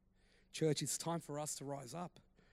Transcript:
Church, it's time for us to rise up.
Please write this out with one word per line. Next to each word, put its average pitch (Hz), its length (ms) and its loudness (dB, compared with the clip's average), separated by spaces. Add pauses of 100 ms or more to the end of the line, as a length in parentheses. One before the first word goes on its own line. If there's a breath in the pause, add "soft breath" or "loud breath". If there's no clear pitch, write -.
(520)
Church, 156 300 4
it's - 160 0
time 165 220 0
for 147 180 -4
us 151 180 -2
to 139 80 -8
rise 139 300 -6
up. 175 260 -8 (320)